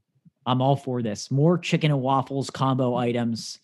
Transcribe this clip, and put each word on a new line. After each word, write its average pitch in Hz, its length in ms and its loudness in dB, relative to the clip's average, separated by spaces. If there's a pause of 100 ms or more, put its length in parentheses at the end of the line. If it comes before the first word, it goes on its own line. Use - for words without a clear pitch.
(460)
I'm 127 160 0
all 135 140 4
for 127 260 -4
this. 107 300 -6
More 151 260 4
chicken 156 320 0
and 143 120 0
waffles 135 500 -2
combo 131 440 0
items. 120 680 -2